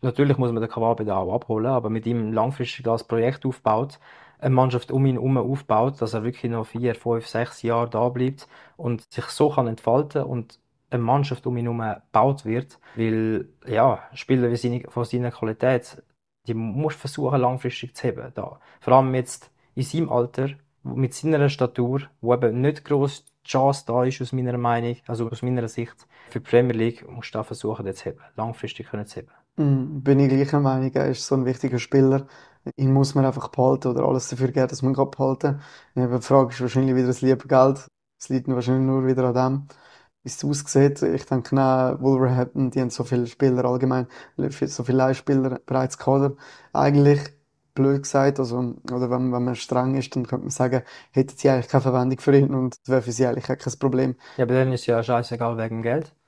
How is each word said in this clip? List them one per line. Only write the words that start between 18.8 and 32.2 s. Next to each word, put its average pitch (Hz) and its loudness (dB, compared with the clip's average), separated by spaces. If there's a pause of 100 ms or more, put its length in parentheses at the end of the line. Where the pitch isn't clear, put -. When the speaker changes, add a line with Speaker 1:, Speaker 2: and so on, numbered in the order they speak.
Speaker 1:
Vor 120 2
allem 131 6
jetzt - -6 (240)
in 131 -4
seinem 160 -4
Alter, 127 -2 (340)
mit 127 -4
seiner 147 0
Statur, 127 -2 (180)
wo 117 0
eben 123 2
nicht 147 -2
gross 139 -2
die - -20
Chance 139 2
da 123 0
ist, 131 -4
aus 127 -8
meiner 127 -4
Meinung, 120 -2 (140)
also 117 -4
aus 113 -10
meiner 123 -2
Sicht, - -10 (240)
für - -10
die - -12
Premier 120 4
League 113 -2
musst - -16
du 110 -4
da 107 -4
versuchen, - -8
den 95 -6
zu - -16
heben, - -10 (160)
langfristig 110 -10
können 104 -10
zu - -20
heben. - -16 (240)
Speaker 2:
Mm, 139 0
bin 139 6
ich 139 6
gleicher 139 2
Meinung, 131 0
er 135 2
ist 131 -4
so - 0
ein 131 0
wichtiger 123 -2
Spieler. 135 4 (500)